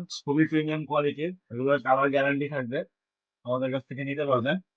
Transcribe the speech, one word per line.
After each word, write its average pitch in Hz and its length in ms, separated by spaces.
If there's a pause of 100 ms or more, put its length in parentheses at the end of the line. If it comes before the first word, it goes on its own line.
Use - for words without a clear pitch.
(260)
খুবই 147 260
প্রিমিয়াম 156 380
কোয়ালিটির, 147 420 (200)
এগুলোর 135 340
কালার 135 280
গ্যারান্টি 139 420
থাকবে, 131 240 (680)
আমাদের 127 280
কাছ 135 160
থেকে 139 200
নিতে 143 160
পারবেন। 135 320 (200)